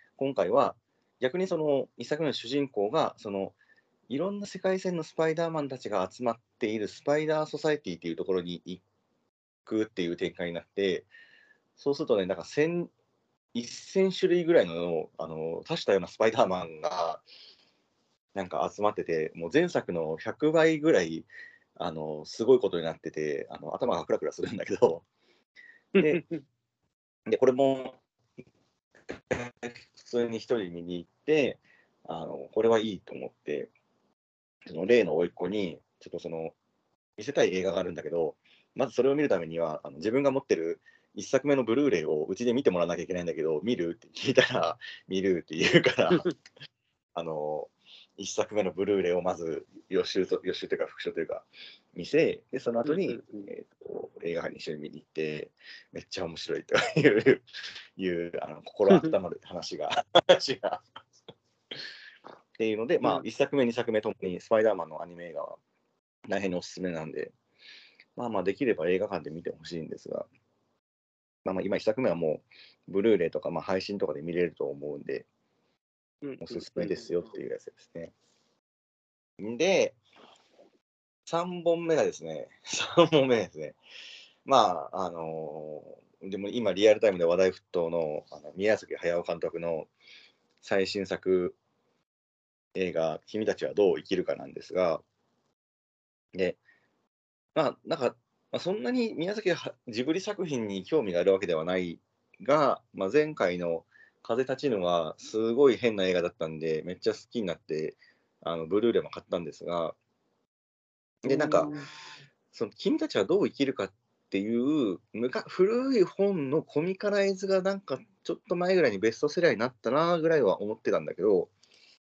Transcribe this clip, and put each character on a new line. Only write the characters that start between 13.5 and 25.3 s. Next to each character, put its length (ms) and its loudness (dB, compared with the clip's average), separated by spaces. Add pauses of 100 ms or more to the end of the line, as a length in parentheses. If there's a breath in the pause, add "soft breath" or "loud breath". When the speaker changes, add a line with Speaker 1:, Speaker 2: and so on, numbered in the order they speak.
Speaker 1:
一 180 -6
千 400 0
種 200 0
類 140 2
ぐ 100 4
ら 80 8
い 40 0
の、 520 -2
あ 80 -6
の、 400 -6
多 100 -4
種 80 -8
多 80 2
様 80 4
な 80 -6
ス 80 -20
パ 120 2
イ 40 2
ダ 80 2
ー 60 6
マ 180 -2
ン 160 -14
が、 400 -4 (1120 loud breath)
な 100 -4
ん 40 -10
か 260 -2
集 60 -10
ま 100 4
っ 40 -4
て 100 -4
て、 300 -2
も 140 -8
う 40 -8
前 160 4
作 240 -4
の 240 -2
百 360 -2
倍 280 4
ぐ 100 4
ら 120 6
い、 240 -6 (500 loud breath)
あ 160 -4
の、 320 -8
す 200 -6
ご 100 8
い 60 6
こ 100 2
と 80 -2
に 60 -4
な 100 -4
っ 60 -16
て 100 -10
て、 400 -4
あ 80 -14
の、 180 -10
頭 180 0
が 120 -4
ク 60 -2
ラ 60 2
ク 60 -6
ラ 80 -4
す 80 -12
る 100 -4
ん 60 -6
だ 80 -6
け 100 -4
ど。 300 2 (880 loud breath)